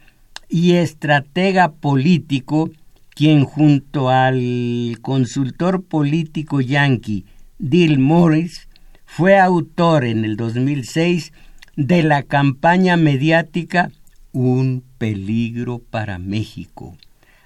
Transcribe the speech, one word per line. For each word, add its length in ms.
y 260
estratega 1000
político, 960
quien 360
junto 680
al 920
consultor 840
político 760
yanqui 640
Bill 400
Morris 720
fue 340
autor 680
en 180
el 140
dos 160
mil 320
seis 480
de 280
la 180
campaña 720
mediática 960
Un 500
peligro 800
para 400
México. 760